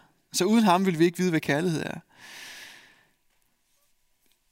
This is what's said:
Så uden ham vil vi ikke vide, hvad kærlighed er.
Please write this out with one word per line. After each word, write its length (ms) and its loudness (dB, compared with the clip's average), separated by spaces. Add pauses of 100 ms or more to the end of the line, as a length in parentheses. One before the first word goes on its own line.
(340)
Så 120 0
uden 180 4
ham 220 4
vil 140 0
vi 60 6
ikke 120 0
vide, 120 0
hvad 120 0
kærlighed 440 -2
er. 140 -10 (2500)